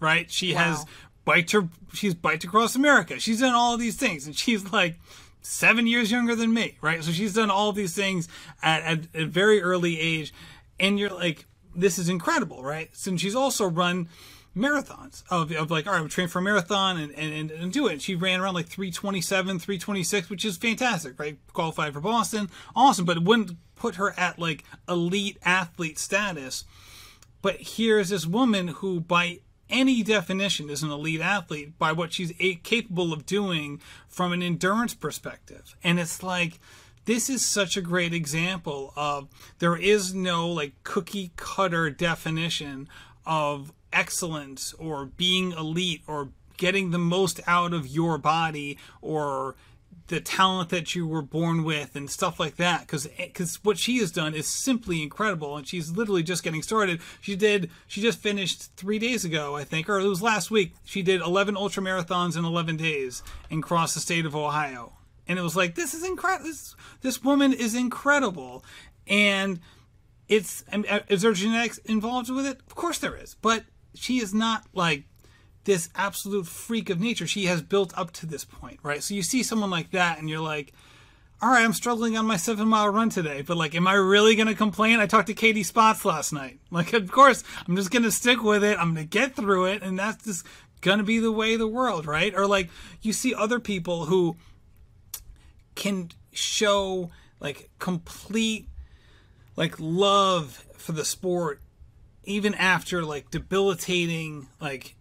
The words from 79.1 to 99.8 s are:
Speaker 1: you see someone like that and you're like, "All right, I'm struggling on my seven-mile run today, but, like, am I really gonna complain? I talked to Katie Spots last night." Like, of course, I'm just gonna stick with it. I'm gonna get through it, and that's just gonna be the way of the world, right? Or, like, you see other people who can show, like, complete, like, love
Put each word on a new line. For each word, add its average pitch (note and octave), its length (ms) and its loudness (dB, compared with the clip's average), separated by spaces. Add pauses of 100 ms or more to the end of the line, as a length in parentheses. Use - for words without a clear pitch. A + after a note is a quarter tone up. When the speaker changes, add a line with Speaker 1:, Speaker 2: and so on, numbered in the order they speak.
Speaker 1:
you G3+ 80 -2
see A#3 220 0
someone G#3+ 260 0
like E3 220 -4
that F3 260 2
and D#3 100 -6
you're D#3 120 -4
like, D3+ 340 -6 (640)
"All A#3 120 4
right, A#3+ 120 8
I'm A3+ 100 4
struggling A3+ 440 -2
on A3 80 2
my A3 120 2
seven-mile G#3+ 520 2
run A3 200 4
today, D3 340 -4
but, E3+ 140 -2
like, D#3 180 0
am F3 100 4
I F#3+ 80 6
really G3+ 420 8
gonna A3 200 2
complain? A3 440 4
I G#3 60 4
talked G#3 220 4
to A3 60 -4
Katie A3 280 4
Spots A3 420 4
last D#3+ 300 0
night." C3+ 260 -8 (120)
Like, E3+ 220 0
of G3+ 180 2
course, C4 320 8 (240)
I'm F3 80 0
just F#3+ 160 -2
gonna A#3 200 4
stick B3 300 2
with G#3 220 4
it. G#3 160 4
I'm E3+ 140 0
gonna D#3 120 -6
get B3 300 0
through G3 300 2
it, G3 180 -2
and F#3 160 -4
that's G#3+ 240 -4
just G#3 220 -8 (340)
gonna G3+ 240 2
be A3+ 160 2
the A3+ 120 2
way A3 220 2
of A3+ 60 0
the A3 80 0
world, G#3+ 400 0
right? E3+ 260 0
Or, G3 140 2
like, G3 240 2 (300)
you G#3+ 120 -2
see B3+ 220 -2
other A3 240 0
people F3 460 -4
who E3+ 320 2 (1400)
can F#3+ 340 -4 (220)
show, G3 800 0 (280)
like, - 380 -8
complete, G3+ 920 -4 (880)
like, E3 240 -2
love F3+ 840 2 (100)